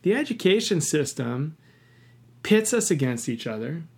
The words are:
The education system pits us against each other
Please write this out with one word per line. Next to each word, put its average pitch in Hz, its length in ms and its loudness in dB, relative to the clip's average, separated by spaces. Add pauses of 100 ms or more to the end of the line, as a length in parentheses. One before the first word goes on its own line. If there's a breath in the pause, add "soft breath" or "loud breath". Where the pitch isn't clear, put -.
The 190 140 2
education 214 640 2
system 139 720 -2 (880 soft breath)
pits 214 300 4
us 226 160 0
against 127 400 0
each 113 160 -6
other 120 380 -6 (140)